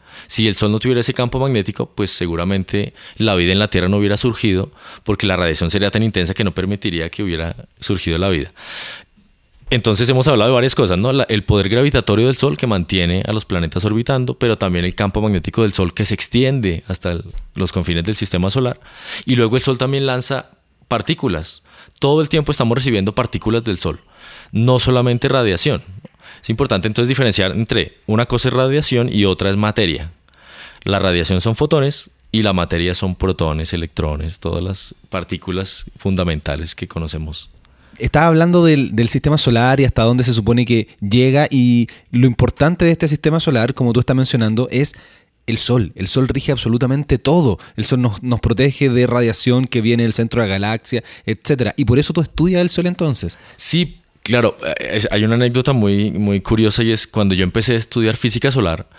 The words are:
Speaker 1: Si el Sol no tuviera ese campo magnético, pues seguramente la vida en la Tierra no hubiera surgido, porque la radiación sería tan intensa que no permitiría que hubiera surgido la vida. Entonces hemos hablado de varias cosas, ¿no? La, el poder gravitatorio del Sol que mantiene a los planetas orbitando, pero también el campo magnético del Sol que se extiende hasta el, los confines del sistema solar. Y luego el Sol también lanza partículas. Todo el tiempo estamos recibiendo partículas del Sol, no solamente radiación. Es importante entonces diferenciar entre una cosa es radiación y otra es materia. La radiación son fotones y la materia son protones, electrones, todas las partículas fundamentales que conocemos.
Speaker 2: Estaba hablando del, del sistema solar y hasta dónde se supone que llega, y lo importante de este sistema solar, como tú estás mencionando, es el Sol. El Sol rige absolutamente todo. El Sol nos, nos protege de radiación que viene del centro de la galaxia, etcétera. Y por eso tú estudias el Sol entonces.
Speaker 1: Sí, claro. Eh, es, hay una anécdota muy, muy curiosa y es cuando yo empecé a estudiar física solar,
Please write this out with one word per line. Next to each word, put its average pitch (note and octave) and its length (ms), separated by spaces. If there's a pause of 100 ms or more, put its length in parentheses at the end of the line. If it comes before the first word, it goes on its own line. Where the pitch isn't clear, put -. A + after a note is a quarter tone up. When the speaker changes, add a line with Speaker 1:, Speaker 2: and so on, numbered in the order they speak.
(280)
Speaker 1:
Si A2 200
el G2+ 80
Sol G#2 160
no A2 80
tuviera B2 220
ese B2 120
campo B2+ 260
magnético, A#2+ 560
pues G2 160
seguramente F#2 840 (240)
la G#2+ 180
vida F2 160
en F#2+ 80
la G#2 100
Tierra F2+ 200
no G2+ 80
hubiera G#2 200
surgido, G#2+ 540 (320)
porque G#2+ 240
la F#2 80
radiación E2+ 340
sería G2+ 220
tan A2 120
intensa F#2+ 300
que A2+ 100
no F#2 100
permitiría F2+ 560
que - 140
hubiera E2+ 320 (240)
surgido E2+ 380
la F#2+ 120
vida. D#2+ 220 (1200)
Entonces A2+ 380
hemos B2+ 180
hablado A#2 220
de C3 60
varias B2+ 180
cosas, F#2 240
¿no? A#2+ 160
La, C3+ 120
el G#2 180
poder G2 260
gravitatorio A#2 560
del C3 100
Sol C#3 220
que - 80
mantiene F#2 640
a G#2+ 60
los G#2+ 120
planetas F2+ 400
orbitando, B2 480
pero A#2 240
también F2 260
el F2+ 120
campo G#2 260
magnético G#2 400
del G#2 120
Sol F#2 200
que G#2+ 120
se G#2 100
extiende A#2+ 720
hasta F#2 240
el, E2+ 120 (300)
los F#2 180
confines E2+ 320
del G#2 120
sistema F#2+ 340
solar. B2 300 (460)
Y C3 100
luego A#2 220
el B2 40
Sol C3 160
también C3+ 300
lanza B2+ 420 (380)
partículas. A#2+ 760 (380)
Todo D3 220
el D3 80
tiempo D3+ 220
estamos A#2 280
recibiendo G#2+ 340
partículas A#2 500
del G2+ 140
Sol, - 220 (520)
no B2 280
solamente B2 500
radiación. B2+ 540 (580)
Es - 80
importante A2+ 380
entonces A#2+ 220
diferenciar A2+ 420
entre G#2+ 460 (100)
una A2 180
cosa B2 220
es B2 80
radiación C3 580
y G#2 120
otra F#2+ 260
es G2 60
materia. F#2+ 520 (720)
La G2 140
radiación F2+ 440
son A2+ 140
fotones D3 540 (220)
y A2 100
la G2+ 120
materia F2 420
son F#2 180
protones, D#2+ 600
electrones, D#2+ 680
todas E2+ 240
las F#2+ 320 (140)
partículas F#2 760 (120)
fundamentales E2 760
que - 140
conocemos. D#2 640 (460)
Speaker 2:
Estaba D3+ 300
hablando E3+ 360
del, D3 320
del A#2 140
sistema D3 280
solar B2+ 440
y - 20
hasta B2 200
dónde B2 200
se A#2+ 100
supone A#2 320
que A2+ 220 (140)
llega, B2+ 500
y B2 380 (220)
lo B2 160
importante C#3+ 580
de E3 60
este D#3+ 180
sistema D#3 320
solar, B2 320
como A#2+ 180
tú A#2 80
estás B2+ 160
mencionando, A#2+ 560
es C#3 220 (540)
el A2+ 100
Sol. A#2+ 380
El F#2+ 120
Sol C3 220
rige C#3 240
absolutamente B2+ 640
todo. D3 420 (160)
El G#2+ 100
Sol B2+ 160
nos, A2+ 220
nos A#2+ 160
protege C3 500
de B2 160
radiación A#2+ 640
que A#2 140
viene A#2 220
del A2+ 100
centro A#2 280
de G#2+ 60
la F#2+ 60
galaxia, G#2+ 500 (220)
etcétera. A2 500
Y - 80
por B2 160
eso D#3+ 140
tú E3+ 80
estudias F3 400
el F3+ 80
Sol F3 180
entonces. D#3 500 (200)
Speaker 1:
Sí, - 400 (260)
claro. A#2 320 (100)
Eh, - 280
es, G#2 180
hay G#2+ 140
una A2+ 100
anécdota B2 380
muy, G#2 380
muy G2+ 280
curiosa A2 440
y A2+ 80
es A2 140
cuando G2 300
yo F#2 80
empecé A2 300
a A#2 40
estudiar A2 380
física A#2+ 360
solar, F#2+ 360 (120)